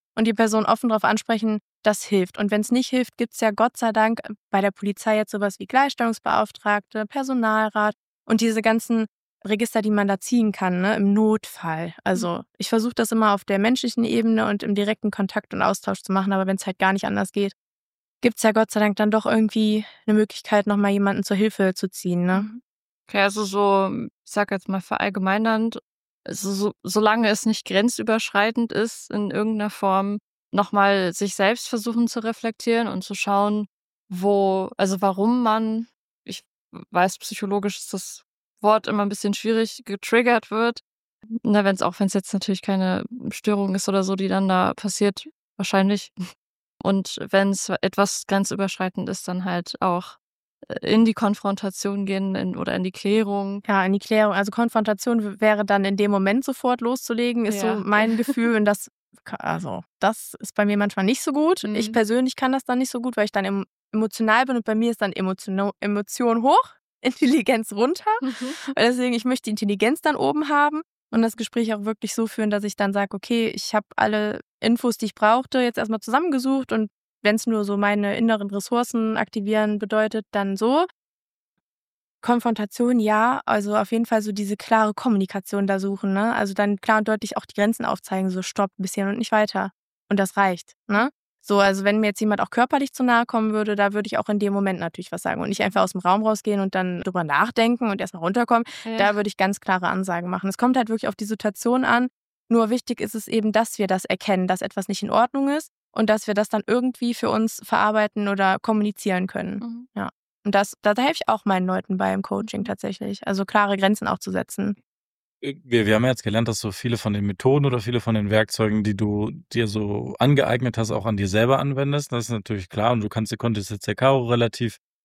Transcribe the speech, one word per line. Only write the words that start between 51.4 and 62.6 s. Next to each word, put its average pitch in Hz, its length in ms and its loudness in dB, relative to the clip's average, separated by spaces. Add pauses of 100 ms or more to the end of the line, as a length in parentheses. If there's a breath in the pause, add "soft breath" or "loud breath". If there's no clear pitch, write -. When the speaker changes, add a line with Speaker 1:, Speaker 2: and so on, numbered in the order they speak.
Speaker 2:
gehen, 196 280 -2
in, 190 220 -4
oder - 180 -4
in 185 80 -2
die 185 80 -4
Klärung. 202 760 -2
Speaker 1:
Ja, 196 180 2
in 190 80 2
die 202 60 2
Klärung. 214 360 2
Also 202 160 0
Konfrontation 226 760 0
w-, 202 160 -8
wäre 214 240 4
dann 202 200 2
in 196 120 0
dem 208 140 2
Moment 202 340 2
sofort 247 360 -2
loszulegen, 240 680 -2
ist 202 160 -2
Speaker 2:
Ja. 226 140 0
Speaker 1:
so 196 80 -4
mein 214 320 2
Speaker 2:
<laughs> - 0 -
Speaker 1:
Gefühl. 233 400 0
Und 208 80 2
das 208 260 0 (340)
ka-, - 120 -12
also, 165 460 -6 (180)
das - 400 -2
ist - 140 -12
bei 208 100 2
mir 208 120 2
manchmal 202 280 0
nicht 233 180 2
so 302 100 -2
gut. 311 300 2
Speaker 2:
Mhm. 214 140 -4
Speaker 1:
Ich 220 160 -2
persönlich 240 440 2
kann 262 160 0
das 269 120 -2